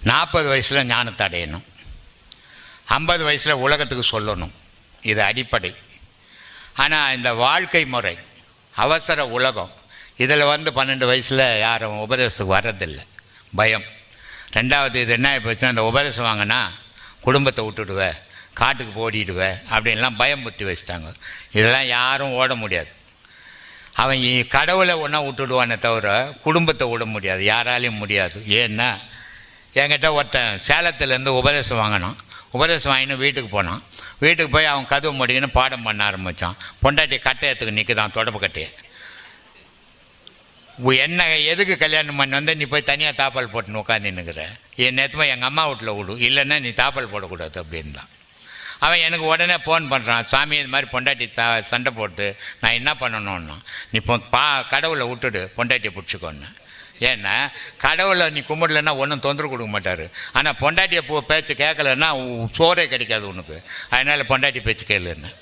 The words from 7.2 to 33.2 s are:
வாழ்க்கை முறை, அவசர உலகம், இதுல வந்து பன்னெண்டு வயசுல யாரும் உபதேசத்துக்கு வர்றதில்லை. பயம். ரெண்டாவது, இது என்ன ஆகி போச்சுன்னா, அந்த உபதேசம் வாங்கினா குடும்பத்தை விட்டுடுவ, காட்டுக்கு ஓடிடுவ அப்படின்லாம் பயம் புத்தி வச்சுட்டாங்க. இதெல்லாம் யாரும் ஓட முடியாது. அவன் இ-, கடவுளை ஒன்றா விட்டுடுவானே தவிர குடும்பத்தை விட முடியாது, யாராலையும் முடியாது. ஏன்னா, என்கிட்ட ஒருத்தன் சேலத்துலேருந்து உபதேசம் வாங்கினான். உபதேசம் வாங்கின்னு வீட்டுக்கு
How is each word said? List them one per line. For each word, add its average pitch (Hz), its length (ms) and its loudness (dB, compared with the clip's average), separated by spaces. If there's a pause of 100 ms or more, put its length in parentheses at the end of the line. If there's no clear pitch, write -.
வாழ்க்கை 156 500 2
முறை, 120 340 -4 (560)
அவசர 151 520 0
உலகம், 117 460 -2 (460)
இதுல 143 280 4
வந்து 151 240 2
பன்னெண்டு 131 420 0
வயசுல 127 460 2
யாரும் 107 520 -2
உபதேசத்துக்கு 110 460 2
வர்றதில்லை. 95 460 -2 (540)
பயம். 107 260 2 (680)
ரெண்டாவது, 127 420 2
இது 120 180 2
என்ன 127 180 4
ஆகி 139 80 0
போச்சுன்னா, 117 300 0
அந்த 113 160 2
உபதேசம் 120 400 0
வாங்கினா 110 420 0 (540)
குடும்பத்தை 131 440 2
விட்டுடுவ, 95 480 -2 (400)
காட்டுக்கு 113 580 -2
ஓடிடுவ 95 500 -2 (100)
அப்படின்லாம் 113 460 0
பயம் 135 260 0
புத்தி 110 220 -10
வச்சுட்டாங்க. 87 500 -8 (380)
இதெல்லாம் 120 340 4
யாரும் 131 460 0
ஓட 127 220 2
முடியாது. 92 420 -4 (960)
அவன் 131 260 2
இ-, 123 300 2
கடவுளை 175 460 4
ஒன்றா 151 280 0
விட்டுடுவானே 127 560 0
தவிர 113 640 2
குடும்பத்தை 156 460 2
விட 117 160 -2
முடியாது, 98 380 -2
யாராலையும் 120 540 2
முடியாது. 101 520 -2
ஏன்னா, 110 500 2 (760)
என்கிட்ட 143 380 2
ஒருத்தன் 120 540 0
சேலத்துலேருந்து 143 640 2
உபதேசம் 131 500 2
வாங்கினான். 104 380 0 (340)
உபதேசம் 143 460 2
வாங்கின்னு 135 200 0
வீட்டுக்கு 131 340 -2